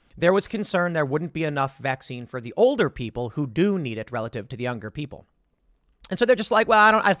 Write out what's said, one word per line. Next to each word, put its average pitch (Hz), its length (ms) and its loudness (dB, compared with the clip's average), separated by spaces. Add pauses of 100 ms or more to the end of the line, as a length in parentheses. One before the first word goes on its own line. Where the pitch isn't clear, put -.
(160)
there 175 160 4
was 190 160 2
concern 180 460 -2
there 156 120 0
wouldn't 151 280 -4
be 160 100 -4
enough 143 360 -4
vaccine 127 480 -6
for 127 120 -10
the 120 160 -12
older 214 340 4
people 120 420 -6
who 147 140 -4
do 180 320 0
need 120 200 -6
it 110 140 -10
relative 113 380 -6
to 127 60 -12
the 120 80 -8
younger 113 280 -6
people. 135 340 -12 (840)
And 185 80 -6
so 240 80 2
they're 247 100 6
just 208 160 -4
like, 220 180 2
"Well, 214 100 6
I 214 120 8
don't, 220 140 2
I, 196 140 4